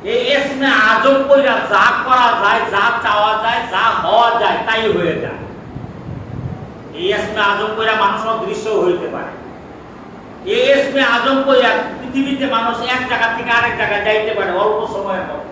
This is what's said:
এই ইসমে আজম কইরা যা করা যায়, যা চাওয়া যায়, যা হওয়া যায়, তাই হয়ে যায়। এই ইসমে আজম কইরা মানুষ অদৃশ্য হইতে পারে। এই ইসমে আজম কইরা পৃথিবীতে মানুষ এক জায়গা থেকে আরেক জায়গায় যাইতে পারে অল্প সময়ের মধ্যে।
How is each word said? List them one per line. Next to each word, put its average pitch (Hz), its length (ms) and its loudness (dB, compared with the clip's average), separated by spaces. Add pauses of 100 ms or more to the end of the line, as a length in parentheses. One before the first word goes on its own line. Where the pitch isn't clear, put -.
এই 247 340 0
ইসমে 269 300 -2
আজম 262 600 4
কইরা 269 320 4 (100)
যা 208 220 4 (140)
করা 254 100 4
যায়, 220 560 2
যা 202 200 2 (120)
চাওয়া 214 400 2
যায়, 233 180 0 (100)
যা 185 60 -2
হওয়া 220 640 2
যায়, 175 260 0
তাই 220 260 0
হয়ে 170 300 0
যায়। - 160 -8 (1600)
এই 180 200 -2
ইসমে 214 280 -2
আজম 202 260 2 (100)
কইরা 220 180 0
মানুষ 202 300 0
অদৃশ্য 214 440 -4
হইতে 175 380 0
পারে। 143 240 -8 (1200)
এই 277 280 4
ইসমে 269 240 2
আজম 247 400 2
কইরা 247 260 6
পৃথিবীতে 269 760 -2
মানুষ 233 360 -2
এক 254 280 -2
জায়গা 233 280 0
থেকে 233 120 -6
আরেক 240 280 2
জায়গায় 208 280 -2
যাইতে 214 280 2
পারে 190 180 -2
অল্প 214 420 0
সময়ের 190 280 -4
মধ্যে। - 300 -8